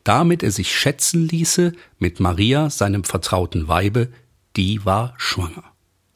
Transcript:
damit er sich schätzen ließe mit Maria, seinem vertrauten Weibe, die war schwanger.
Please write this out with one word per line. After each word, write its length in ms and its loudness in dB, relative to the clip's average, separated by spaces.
damit 380 4
er 80 2
sich 260 -4
schätzen 500 0
ließe 460 0
mit 220 -2
Maria, 500 2
seinem 340 -2
vertrauten 640 -2
Weibe, 420 0
die 300 0
war 320 0
schwanger. 460 -6